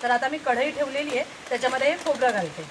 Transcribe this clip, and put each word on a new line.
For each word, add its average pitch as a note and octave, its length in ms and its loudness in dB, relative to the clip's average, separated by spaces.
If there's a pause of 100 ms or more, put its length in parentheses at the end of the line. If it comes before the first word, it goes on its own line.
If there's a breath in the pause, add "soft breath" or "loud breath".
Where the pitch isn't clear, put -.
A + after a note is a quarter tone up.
तर A#3+ 80 2
आता B3 180 2
मी D#4 80 -4
कढई C4+ 340 2
ठेवलेली C#4 460 -2
आहे, D4 80 0 (240)
त्याच्यामध्ये B3+ 400 2
हे E4+ 160 2
खोबरं B3+ 260 2
घालते. E3 400 -4